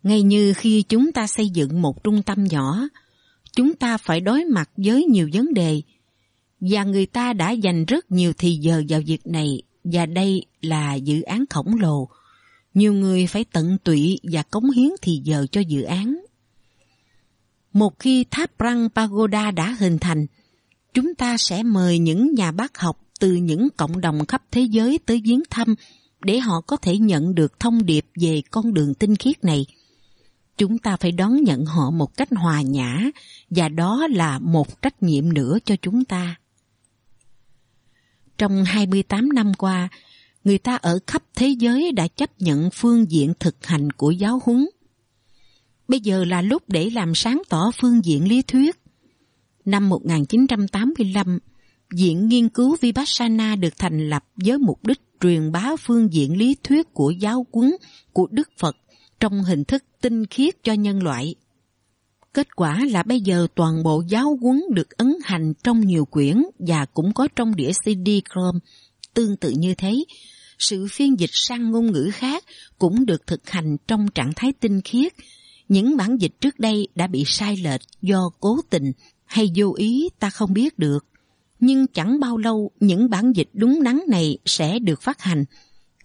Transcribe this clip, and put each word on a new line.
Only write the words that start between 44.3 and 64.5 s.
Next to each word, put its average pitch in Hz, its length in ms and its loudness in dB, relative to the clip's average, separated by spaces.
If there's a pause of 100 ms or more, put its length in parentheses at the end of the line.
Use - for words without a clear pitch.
huấn. 247 220 2 (1200)
Bây 262 120 0
giờ 190 240 0
là 175 180 0
lúc 233 260 0
để 180 220 0
làm 190 240 -2
sáng 254 340 0
tỏ 180 260 0
phương 240 300 4
diện 165 240 2
lý 247 140 4
thuyết. 277 340 2 (880)
Năm 202 240 2
một 185 180 0
nghìn 160 180 0
chín 240 220 4
trăm 202 220 -2
tám 233 300 -2
mươi 196 160 0
lăm, 180 240 0 (580)
Viện 180 320 2
Nghiên 233 200 4
cứu 262 320 2
Vipassana 226 760 0
được 175 220 -2
thành 156 320 -2
lập 147 140 -4 (120)
với 220 220 0
mục 226 280 0
đích 254 140 -2 (200)
truyền 160 320 2
bá 226 240 -2
phương 233 360 2
diện 156 260 0
lý 247 240 2
thuyết 302 320 0
của 143 160 2
giáo 214 420 -4
huấn 247 180 2 (420)
của 185 180 2
Đức 247 180 -2 (100)
Phật 156 180 -4 (440)
trong 202 220 0
hình 175 220 0
thức 269 200 -4 (160)
tinh 226 260 -2
khiết 285 360 0
cho 226 100 -2
nhân 202 300 0
loại. 151 320 -4 (960)
Kết - 240 -4
quả 175 340 -2
là 185 120 0
bây 240 180 -2
giờ 180 340 0
toàn 160 280 0
bộ 160 260 0
giáo 262 320 0
huấn 254 300 2